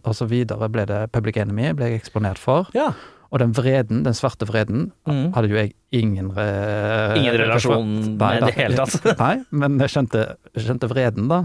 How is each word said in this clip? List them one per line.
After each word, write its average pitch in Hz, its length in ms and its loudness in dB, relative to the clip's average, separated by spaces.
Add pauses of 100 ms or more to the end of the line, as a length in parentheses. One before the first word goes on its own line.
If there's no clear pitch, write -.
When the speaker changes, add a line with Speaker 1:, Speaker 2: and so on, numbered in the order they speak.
Speaker 1:
og 110 80 0
så 117 160 -2
videre 110 400 0
ble 110 160 0
det 101 260 -4
Public 110 260 -2
Enemy, 107 360 -2
ble 135 160 -2
jeg 113 140 -2
eksponert 101 340 -2
for. 156 380 0
Speaker 2:
Ja. 277 180 2 (380)
Speaker 1:
Og 139 80 0
den 117 120 4
vreden, 127 520 2
den 127 100 0
svarte 127 320 -4
vreden, 113 460 -2 (160)
Speaker 2:
Mhm. 147 260 0
Speaker 1:
hadde 110 160 2
jo 104 60 2
jeg 107 180 0 (180)
ingen 101 420 0
re-, 104 840 0
Speaker 2:
Ingen 123 160 2
relasjon 113 840 0
Speaker 1:
Nei, 104 140 2
Speaker 2:
med 117 80 0
Speaker 1:
da. 117 40 4
Speaker 2:
det 113 80 2
hele 120 220 0
tatt. 135 420 0
Speaker 1:
<laughs> - 0 -
Nei, 190 320 0
men 143 300 2
jeg 135 100 2
skjønte, 117 460 0 (180)
jeg 113 140 -4
skjønte 123 200 -2
vreden 113 400 0
da. 170 180 2